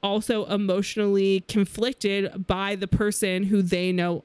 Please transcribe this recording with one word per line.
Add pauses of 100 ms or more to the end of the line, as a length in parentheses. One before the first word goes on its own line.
also
emotionally
conflicted
by
the
person
who
they
know